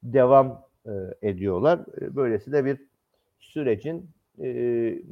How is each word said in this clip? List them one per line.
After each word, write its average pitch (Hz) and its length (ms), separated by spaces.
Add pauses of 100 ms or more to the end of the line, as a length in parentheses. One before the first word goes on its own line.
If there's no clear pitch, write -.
devam, 131 600 (240)
e, 117 40 (380)
ediyorlar. 98 520 (200)
E, - 160
böylesi 123 360
de 143 120
bir 135 140 (600)
sürecin, 156 720 (320)
e, 120 560 (140)